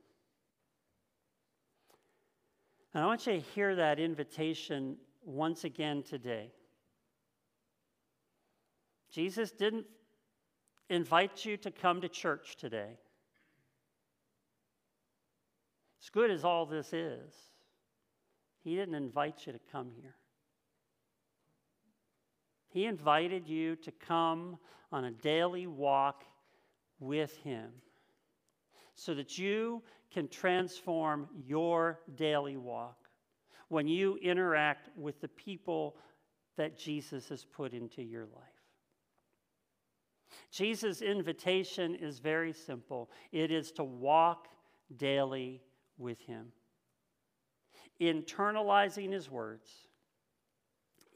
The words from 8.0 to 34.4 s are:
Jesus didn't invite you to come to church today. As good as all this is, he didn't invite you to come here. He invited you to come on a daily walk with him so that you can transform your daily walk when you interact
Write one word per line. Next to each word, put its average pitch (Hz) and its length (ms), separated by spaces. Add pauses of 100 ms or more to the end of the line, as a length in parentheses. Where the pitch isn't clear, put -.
Jesus 190 420
didn't 214 340 (1000)
invite 175 560
you 208 140
to 202 120
come 175 300
to 175 80
church - 480
today. 113 420 (3000)
As - 80
good 220 220
as 160 160
all 170 180
this 151 300
is, 147 580 (1080)
he 160 140
didn't 185 200
invite 147 520
you 135 60
to 117 60
come 127 320
here. 131 260 (2500)
He 190 180
invited 170 640
you 160 280
to - 160
come 165 680 (320)
on 135 140
a 123 60
daily 165 560
walk 139 580 (760)
with 147 380
him 120 440 (1120)
so - 180
that 139 240
you 220 460 (280)
can 147 180
transform 165 1000 (160)
your 165 560 (140)
daily 143 420
walk 120 540 (580)
when 151 180
you 190 360
interact 165 760